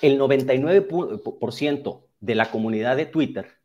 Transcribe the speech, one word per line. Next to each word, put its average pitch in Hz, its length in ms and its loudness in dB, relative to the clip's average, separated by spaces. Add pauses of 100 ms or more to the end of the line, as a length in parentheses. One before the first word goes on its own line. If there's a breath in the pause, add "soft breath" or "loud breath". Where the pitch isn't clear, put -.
el 139 160 6
noventa 135 380 2
y 131 40 2
nueve 175 300 2
pu-, 127 500 -6
por - 140 -4
ciento - 540 -4 (140)
de 110 140 -2
la 110 160 0
comunidad 110 460 -2
de 156 80 -2
Twitter 127 420 -4 (180)